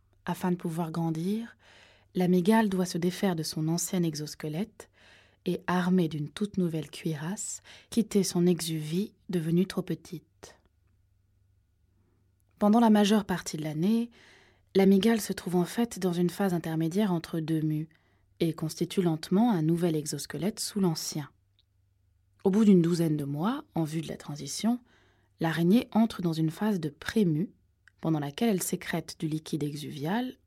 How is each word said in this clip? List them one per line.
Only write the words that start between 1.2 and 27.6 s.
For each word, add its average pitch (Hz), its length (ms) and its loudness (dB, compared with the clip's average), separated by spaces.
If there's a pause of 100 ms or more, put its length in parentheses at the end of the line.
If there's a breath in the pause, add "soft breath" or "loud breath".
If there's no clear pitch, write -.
la 180 140 2
mygale 202 400 4
doit 185 180 -2
se 180 120 -6
défaire 180 360 0
de 160 80 -4
son 156 240 -4
ancien 175 380 -2
exosquelette 156 840 -8 (580 soft breath)
et, 175 200 -2
armée 180 420 2
d'une 147 200 -6
toute 208 300 -4
nouvelle 160 320 -2
cuirasse, 160 720 -8 (260 loud breath)
quitter 208 340 2
son 180 240 2
exuvie 165 680 0 (160)
devenue 175 380 0
trop 185 160 -6
petite. - 720 -12 (2000)
Pendant 208 180 6
la 233 120 6
majeure 208 340 6
partie - 320 -6
de 151 80 -6
l'année, 202 460 0 (640 soft breath)
L'amygale 196 460 6
se 196 120 -6
trouve 180 240 -4
en 175 80 2
fait 233 340 -4
dans 180 140 0
une 175 180 2
phase 196 240 0
intermédiaire 165 580 0
entre 165 280 -4
deux 156 200 -2
mues 156 280 -2 (500 soft breath)
et 165 160 0
constitue 175 480 -4
lentement 180 480 2
un 170 120 0
nouvel 165 340 2
exosquelette 151 640 -6
sous - 200 -6
l'ancien. 160 480 -2 (1160)
Au 196 60 4
bout 214 140 4
d'une 196 160 8
douzaine 165 360 2
de 147 80 -6
mois, 170 400 -4 (100)
en 165 100 -2
vue 156 160 -4
de 151 80 -10
la - 80 -10
transition, 147 640 -4 (600 soft breath)
l'araignée 170 520 2
entre 220 300 2
dans 170 100 0
une 160 180 0
phase 208 300 -2
de 156 80 -4
prémue, 170 600 0 (500)